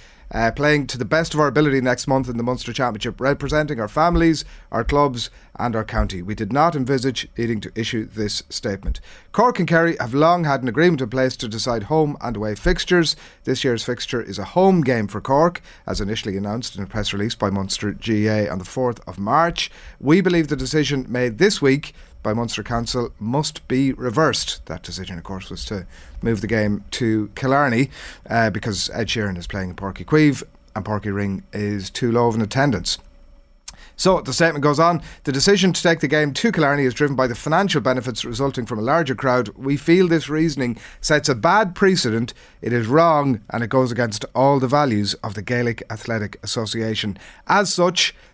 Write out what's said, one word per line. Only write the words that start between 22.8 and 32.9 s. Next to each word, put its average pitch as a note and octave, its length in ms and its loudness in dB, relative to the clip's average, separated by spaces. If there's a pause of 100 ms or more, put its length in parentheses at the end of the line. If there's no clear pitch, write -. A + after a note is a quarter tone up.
must B2+ 480 -4
be C3+ 260 2
reversed. B2 720 0
That - 180 -10
decision, F2+ 340 -10
of E2+ 60 -12
course, F#2+ 260 -10
was - 160 -10
to G2 220 -8 (340)
move A2+ 200 0
the A2 60 -4
game G#2 440 0
to A2 440 0
Killarney, C3+ 540 2 (400)
uh, A2+ 200 2
because G#2 440 -4
Ed A2+ 140 -4
Sheeran G2+ 300 -4
is F2 100 -12
playing F#2+ 220 -6
in F2 60 -12
Páirc F#2+ 220 -8
Uí F2+ 80 -12
Chaoimh D3+ 380 4 (320)
and G#2 100 -6
Páirc G#2 180 -4
Uí G#2 100 -4
Rinn G2 380 -4
is G#2 380 -4
too A#2+ 220 -2
low A#2+ 160 4
of A2+ 80 0
an A2+ 60 0
attendance. A2 560 0 (1000)